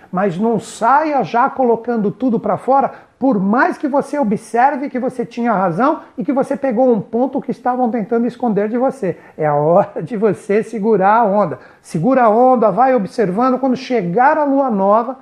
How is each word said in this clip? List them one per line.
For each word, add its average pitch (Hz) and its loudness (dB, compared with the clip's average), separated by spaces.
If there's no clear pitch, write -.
mas 180 -2
não 220 0
saia 277 0
já 240 0
colocando 226 -2
tudo 233 -2
pra 190 -2
fora, - -2
por 240 2
mais 247 0
que 302 -4
você 277 -2
observe 254 0
que 254 -6
você 247 -4
tinha 233 -2
razão 196 0
e 220 -6
que 285 -2
você 269 -2
pegou 254 0
um 214 0
ponto 262 -4
que - -6
estavam 247 -2
tentando 233 -2
esconder 214 -2
de 240 -4
você. 254 -2
É 160 -4
a 147 0
hora 160 2
de 175 -8
você 202 -2
segurar 214 0
a 240 2
onda. 190 0
Segura 240 0
a 226 4
onda, 233 4
vai 254 2
observando. 226 -2
Quando 254 -2
chegar 240 0
a 294 0
lua 277 0
nova, 214 0